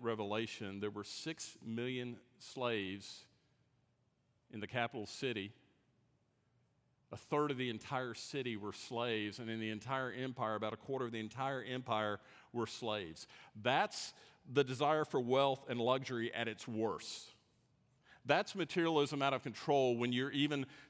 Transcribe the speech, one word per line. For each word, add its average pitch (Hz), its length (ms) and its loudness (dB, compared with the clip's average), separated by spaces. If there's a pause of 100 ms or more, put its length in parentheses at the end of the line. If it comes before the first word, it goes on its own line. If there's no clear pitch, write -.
Revelation, 107 760 -2
there 104 120 -2
were 104 140 -6
six - 600 -8
million 123 540 -2 (200)
slaves 101 840 -2 (1300)
in 110 80 -10
the 104 60 -4
capital 117 400 -2
city. 107 460 -4 (1600)
A 98 40 -6
third 147 340 2
of 135 60 -2
the 127 140 0
entire 120 420 -4
city 123 460 -4
were 101 160 -6
slaves, 113 640 -2
and 117 100 -8
in 113 100 -2
the 110 120 -2
entire 123 420 -2
empire, 123 420 -2
about 107 200 -2
a - 20 -4
quarter 127 300 -4
of 113 60 -6
the 113 80 -4
entire 127 420 -4
empire 110 580 0 (320)
were 117 140 0
slaves. 104 600 -4 (360)
That's 143 500 2 (400)
the 139 120 8
desire 143 420 4
for 147 120 0
wealth 131 520 4
and 120 100 0
luxury 123 540 2
at 117 120 0
its 110 220 -6
worst. 110 640 -2 (960)
That's 160 280 4
materialism 156 680 4
out 139 100 4
of 131 100 0
control 131 540 4
when 123 160 2
you're 131 180 2
even 143 360 2 (240)